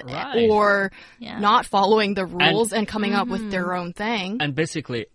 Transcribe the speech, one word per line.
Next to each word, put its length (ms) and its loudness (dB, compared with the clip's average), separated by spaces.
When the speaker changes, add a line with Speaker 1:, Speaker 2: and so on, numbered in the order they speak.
Speaker 1:
Right. 440 0
Speaker 2:
or 440 4
Speaker 3:
Yeah. 220 -12
Speaker 2:
not 260 4
following 480 4
the 80 -2
Speaker 1:
And 180 -6
Speaker 2:
rules 320 2
and 140 0
coming 260 -2
up 140 0
with 240 -6
their 140 -2
Speaker 3:
Mm-hmm. 160 -2
Speaker 2:
own 120 -8
thing. 480 -4
Speaker 1:
And 140 -4
basically, 600 -6